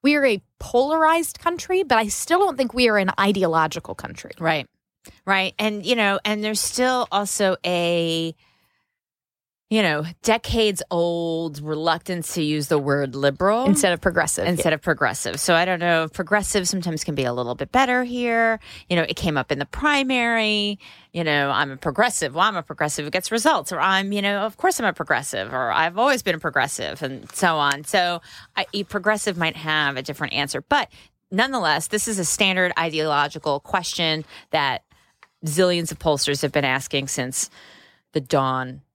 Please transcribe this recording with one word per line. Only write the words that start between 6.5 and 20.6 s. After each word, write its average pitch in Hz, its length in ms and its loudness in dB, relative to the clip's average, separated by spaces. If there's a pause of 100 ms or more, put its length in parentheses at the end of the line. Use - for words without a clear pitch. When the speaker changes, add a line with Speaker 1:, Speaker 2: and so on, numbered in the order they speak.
Speaker 2:
still 254 500 0
also 196 540 0
a, 170 720 0 (1300)
you 214 140 2
know, 151 200 2 (200)
decades 226 680 0
old 165 720 -2
reluctance 160 720 -2
to 170 80 -2
use 151 280 -2
the 156 100 4
word 139 360 0
liberal 180 500 2
Speaker 1:
Instead 190 280 4
of 170 80 -4
progressive. 165 460 0
Speaker 2:
instead 170 260 2
of 147 80 -2
progressive. 123 580 -2
So 180 140 2
I 165 100 4
don't 180 160 0
know 165 260 2
if 156 80 -10
progressive 190 540 0
sometimes 170 360 -4
can 156 100 -4
be 135 100 -2
a 120 100 0
little 123 200 -4
bit - 180 -6
better 254 320 2
here. 233 560 0 (300)
You 180 60 0
know, 165 80 2
it - 120 -4
came 151 220 0
up 131 140 -2
in 139 80 -2
the 143 80 -4
primary. 233 1120 0 (340)